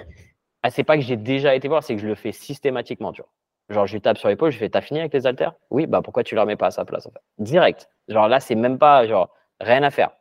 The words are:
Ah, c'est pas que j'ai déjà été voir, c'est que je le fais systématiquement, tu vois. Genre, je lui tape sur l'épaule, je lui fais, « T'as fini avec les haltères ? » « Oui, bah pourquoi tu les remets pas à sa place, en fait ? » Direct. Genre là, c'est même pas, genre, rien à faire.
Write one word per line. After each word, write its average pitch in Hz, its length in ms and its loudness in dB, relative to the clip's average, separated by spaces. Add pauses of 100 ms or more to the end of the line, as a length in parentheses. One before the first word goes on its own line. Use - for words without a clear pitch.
(600)
Ah, - 80 0
c'est - 140 -4
pas 156 120 4
que 143 80 0
j'ai 123 140 -4
déjà 135 380 0
été 131 120 -2
voir, 147 160 0
c'est 120 120 -6
que 101 60 -6
je 107 60 -6
le 107 80 -2
fais 107 160 -10
systématiquement, 123 800 -8
tu - 100 -16
vois. - 80 -20 (400)
Genre, 104 180 0
je 104 60 -10
lui 104 80 -6
tape 113 160 0
sur 107 120 -2
l'épaule, 147 220 2
je 120 60 -6
lui 107 80 -6
fais, « 92 60 -2
T'as 98 100 0
fini 151 180 -6
avec 160 140 -6
les 131 140 0
haltères ? » « 156 260 -2 (160)
Oui, 147 160 0
bah 95 160 0
pourquoi 113 220 -4
tu - 120 -8
les 107 60 2
remets 104 140 0
pas 92 120 0
à 95 40 -2
sa 92 140 -6
place, - 200 -10
en - 60 -20
fait ? » - 100 -20 (180)
Direct. 113 500 2 (180)
Genre 107 200 2
là, 127 120 4
c'est 123 160 -4
même 123 220 0
pas, 139 300 6
genre, 98 220 0 (300)
rien 120 240 2
à 139 80 2
faire. 98 300 0